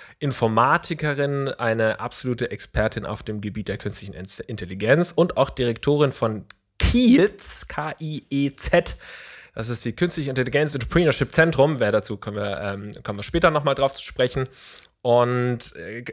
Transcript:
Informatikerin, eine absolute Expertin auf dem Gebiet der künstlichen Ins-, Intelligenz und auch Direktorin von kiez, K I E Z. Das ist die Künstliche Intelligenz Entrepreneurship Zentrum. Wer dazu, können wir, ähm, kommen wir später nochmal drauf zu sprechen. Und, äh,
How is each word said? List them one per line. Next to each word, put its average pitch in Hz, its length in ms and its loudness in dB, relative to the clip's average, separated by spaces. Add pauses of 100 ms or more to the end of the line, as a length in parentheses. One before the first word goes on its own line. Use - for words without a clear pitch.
(580)
Informatikerin, 143 920 2
eine 113 520 0
absolute 120 500 -4
Expertin 107 560 -4
auf 107 160 -8
dem 107 180 -8
Gebiet 104 280 -8
der 98 100 -4
künstlichen 98 360 -10
Ins-, 90 260 -14
Intelligenz 107 720 0
und - 240 2
auch 135 140 2
Direktorin 131 640 0
von 110 320 -4 (340)
kiez, - 880 4
K 151 320 -8
I 156 300 -8
E 139 260 0
Z. - 400 0 (580)
Das 113 140 -8
ist 117 160 -6
die 117 100 -2
Künstliche 165 360 -2
Intelligenz 131 440 0
Entrepreneurship 147 580 2
Zentrum. 156 480 4
Wer 107 120 2
dazu, 107 240 0
können 104 200 -10
wir, 101 240 -4
ähm, 101 320 -6 (100)
kommen 101 160 -6
wir 101 60 -8
später 170 260 2
nochmal 143 240 2
drauf 135 200 0
zu - 80 -14
sprechen. 131 460 -2 (520)
Und, 123 760 2
äh, 107 360 -12